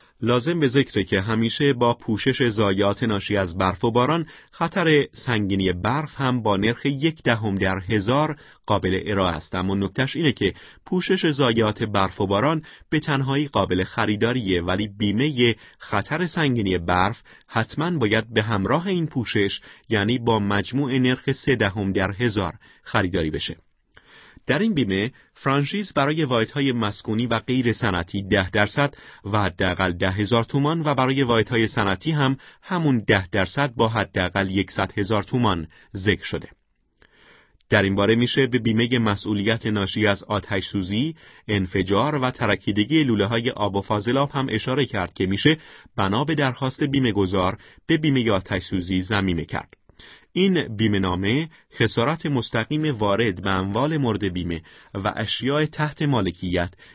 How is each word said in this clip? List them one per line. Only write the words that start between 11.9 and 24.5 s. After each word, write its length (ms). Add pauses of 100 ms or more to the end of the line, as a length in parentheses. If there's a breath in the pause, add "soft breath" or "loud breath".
و 60
باران 360 (260 loud breath)
به 100
تنهایی 480
قابل 360
خریداریه، 800
ولی 260
بیمه 680 (220 loud breath)
خطر 480
سنگینی 520
برف 440 (260 loud breath)
حتماً 440
باید 420
به 80
همراه 460
این 200
پوشش، 540 (280 loud breath)
یعنی 300
با 200
مجموع 600
نرخ 320
سه 240
دهم 380
در 180
هزار 420 (300 soft breath)
خریداری 480
بشه. 260 (920 loud breath)
در 100